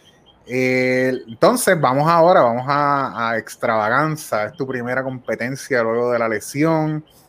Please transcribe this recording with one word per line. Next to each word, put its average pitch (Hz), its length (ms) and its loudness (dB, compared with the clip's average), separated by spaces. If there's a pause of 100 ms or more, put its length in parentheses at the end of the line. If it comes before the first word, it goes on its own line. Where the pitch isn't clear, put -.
(480)
Eh, 127 800 0
entonces, 185 540 2
vamos 139 280 2
ahora, 170 340 6
vamos 123 260 2
a, 139 640 0
a 117 60 -2
Extravaganza. 113 1080 -2
Es 104 80 -8
tu 139 120 -8
primera 127 380 -4
competencia 123 800 -4
luego 120 300 0
de 117 80 0
la 113 80 0
lesión. 156 760 -2 (240)